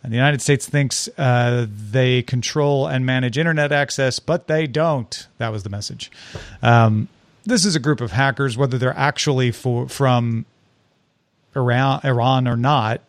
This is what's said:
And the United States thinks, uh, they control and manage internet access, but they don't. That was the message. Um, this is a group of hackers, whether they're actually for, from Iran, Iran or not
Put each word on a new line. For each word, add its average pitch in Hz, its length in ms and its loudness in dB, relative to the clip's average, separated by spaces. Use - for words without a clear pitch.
And 120 80 -10
the 113 60 -2
United 139 240 2
States 143 260 0
thinks, 143 500 -2
uh, 123 500 2
they 123 540 0
control 143 680 0
and 131 180 -2
manage 127 320 0
internet 151 340 0
access, 139 480 0
but - 280 -2
they 156 200 0
don't. 147 600 -2
That 113 120 -2
was 104 120 -6
the 104 60 -8
message. - 420 -10
Um, 113 460 4
this 208 220 2
is 180 100 0
a 151 40 0
group 131 200 0
of 117 120 -6
hackers, 135 460 0
whether 131 200 0
they're 123 200 0
actually 131 540 0
for, 127 380 -4
from 120 560 0
Iran, 135 480 2
Iran 127 440 2
or 117 100 0
not 120 500 0